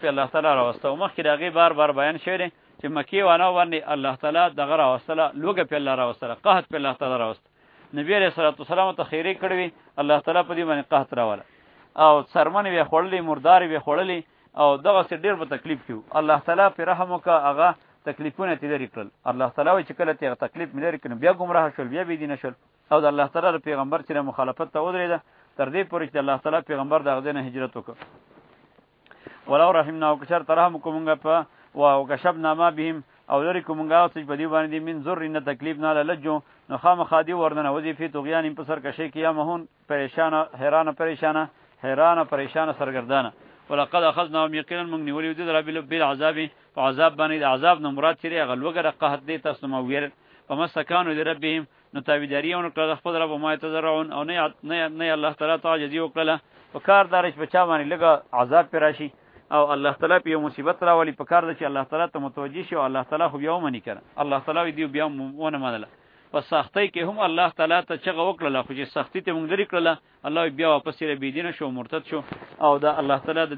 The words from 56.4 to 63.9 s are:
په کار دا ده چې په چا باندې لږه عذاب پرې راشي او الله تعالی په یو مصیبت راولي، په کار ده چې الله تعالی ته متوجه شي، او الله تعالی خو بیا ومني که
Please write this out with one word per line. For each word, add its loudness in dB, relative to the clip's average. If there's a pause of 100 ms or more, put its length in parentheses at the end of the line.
په -12
کار 6
دا 2
ده 0
چې -16
په -4
چا 4
باندې 0
لږه 4 (220)
عذاب 4
پرې 0
راشي 0 (420)
او 4
الله 2
تعالی 2
په -2
یو 0
مصیبت -4
راولي، 4
په -12
کار 2
ده -4
چې -8
الله -4
تعالی -2
ته -10
متوجه -8
شي، -8
او 0
الله -2
تعالی 0
خو -6
بیا -2
ومني -4
که -10